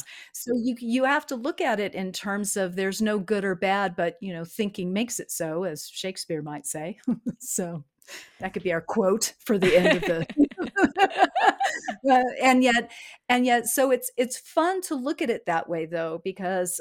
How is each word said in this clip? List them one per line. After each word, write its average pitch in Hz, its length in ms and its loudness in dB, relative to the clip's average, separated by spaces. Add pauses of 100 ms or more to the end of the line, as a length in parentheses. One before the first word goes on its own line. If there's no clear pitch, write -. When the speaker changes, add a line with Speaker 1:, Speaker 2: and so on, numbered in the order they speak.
(320)
Speaker 1:
So - 240 -10
you, 240 240 -2
you 247 240 0
have 294 220 2
to 269 100 -6
look 277 240 -6
at 247 180 0
it 202 160 -4
in 190 160 -4
terms 202 460 -4
of 185 180 -2
there's 190 260 -2
no 214 200 2
good 196 240 -2
or 190 100 0
bad, 196 400 0
but, 175 260 -2
you 190 120 -8
know, 165 120 -8
thinking 196 480 -4
makes 226 280 -2
it - 100 -12
so, 165 320 -4
as 156 260 -6
Shakespeare 190 540 -8
might 147 240 -10
say. 160 400 -8
<laughs> - 320 -4
So. 170 460 -6 (560)
That 190 120 -8
could 180 100 -8
be 185 100 0
our 165 100 -2
quote 202 580 0
for 208 180 0
the 185 180 6
end 311 180 6
of 180 120 0
the 165 200 0 (100)
Speaker 2:
<laughs> - 200 2 (400)
Speaker 1:
<laughs> - 600 4 (540)
Uh, 254 120 8 (200)
and 254 200 6
yet, 240 300 2 (360)
and 247 180 4
yet, 240 200 4
so 262 240 2
it's, 247 260 0
it's 247 220 0
fun 359 440 0
to 330 120 -6
look 285 280 -4
at 247 80 0
it - 160 -4
that 170 220 -2
way, 165 180 -4
though, 165 380 -6
because 185 560 -4